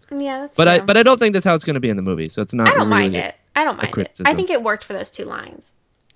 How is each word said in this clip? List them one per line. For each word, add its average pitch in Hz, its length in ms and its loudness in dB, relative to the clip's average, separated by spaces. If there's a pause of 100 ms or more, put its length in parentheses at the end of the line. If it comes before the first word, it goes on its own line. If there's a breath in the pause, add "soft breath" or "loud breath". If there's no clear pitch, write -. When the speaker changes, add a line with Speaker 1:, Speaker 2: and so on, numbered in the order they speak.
(140)
Speaker 1:
Yeah, 277 260 -6
that's 285 160 -14
Speaker 2:
But 170 120 6
I, 180 100 6
Speaker 1:
true. 196 80 -2
Speaker 2:
but 202 100 4
I 226 60 8
don't 254 160 6
think 220 140 2
that's 190 140 0
how 175 80 4
it's 160 100 -2
gonna 143 160 -2
be 123 80 0
in 104 80 0
the 95 60 -4
movie, 82 260 -4
so 104 140 -6
it's 101 120 -6
not 117 140 0
Speaker 1:
I 523 40 6
don't 571 80 2
Speaker 2:
really 107 100 0
Speaker 1:
mind 180 260 2
it. - 200 -6 (200)
I 302 80 2
don't 269 100 -2
Speaker 2:
a - 40 -12
Speaker 1:
mind - 60 -6
it. - 60 -6
I - 20 -12
Speaker 2:
criticism. - 440 -2
Speaker 1:
think 370 140 -2
it 254 120 0
worked 214 220 -4
for - 80 -14
those - 180 -10
two - 140 -14
lines. - 480 -16 (440)